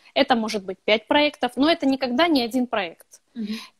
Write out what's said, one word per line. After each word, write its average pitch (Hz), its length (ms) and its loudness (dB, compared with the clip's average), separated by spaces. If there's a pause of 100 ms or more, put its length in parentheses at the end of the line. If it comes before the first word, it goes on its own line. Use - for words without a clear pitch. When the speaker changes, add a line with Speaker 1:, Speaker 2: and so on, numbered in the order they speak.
(140)
Speaker 1:
Это 269 220 2
может 208 280 -4
быть 185 200 -10
пять 220 240 0
проектов, 294 480 0
но 285 140 4
это 330 160 0
никогда 269 420 0
не 285 140 2
один 240 240 -2
проект. - 540 -6 (140)
Speaker 2:
Мгм. 220 260 -8 (180)